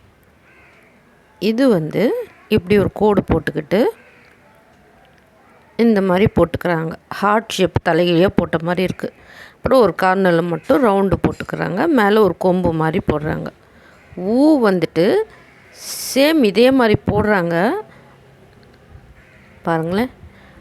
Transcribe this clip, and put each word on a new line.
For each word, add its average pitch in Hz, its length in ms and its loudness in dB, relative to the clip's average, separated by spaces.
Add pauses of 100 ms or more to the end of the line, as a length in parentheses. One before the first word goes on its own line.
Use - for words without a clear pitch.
(1400)
இது 220 300 0
வந்து 202 600 -2 (200)
இப்படி 208 300 0
ஒரு 180 160 0
கோடு 202 380 0
போட்டுக்கிட்டு 165 520 -2 (1900)
இந்த 220 260 2
மாதிரி 190 320 2
போட்டுக்கிறாங்க. 170 580 -2 (160)
ஹார்ட் 208 400 -2
ஷேப் - 400 -2
தலைகீழியா 175 480 2
போட்ட 170 260 -2
மாதிரி 175 200 -4
இருக்கு. - 300 -8 (440)
அப்புறம் - 240 2
ஒரு 185 220 2
கார்னர்ல 185 460 2
மட்டும் 254 360 0
ரவுண்டு 196 280 2 (100)
போட்டுக்கிறாங்க. 165 640 -4
மேலே 220 300 2
ஒரு 196 200 2
கொம்பு 180 360 0
மாதிரி 160 280 -2 (120)
போடுறாங்க. 156 340 -6 (680)
ஊ 247 480 2
வந்துட்டு 185 500 0 (1000)
சேம் 294 300 2
இதே 214 260 4
மாதிரி 233 360 2
போடுறாங்க. 196 640 0 (1900)
பாருங்களேன், 175 480 -2 (500)